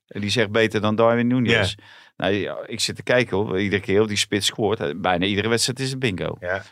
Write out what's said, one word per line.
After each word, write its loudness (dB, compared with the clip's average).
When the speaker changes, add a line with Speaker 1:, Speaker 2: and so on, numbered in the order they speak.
Speaker 1:
En -10
die -4
zegt 0
beter 2
dan 0
Darwin 4
Núñez. 2
Speaker 2:
Ja. 4
Speaker 1:
Nou, -2
ja, -4
ik -8
zit -4
te -16
kijken, 2
hoor. 0
Iedere 0
keer, 2
hoor, 4
die -4
spits 0
scoort. -2
Bijna 2
iedere 0
wedstrijd 0
is -4
het -8
bingo. -4
Speaker 2:
Ja, -4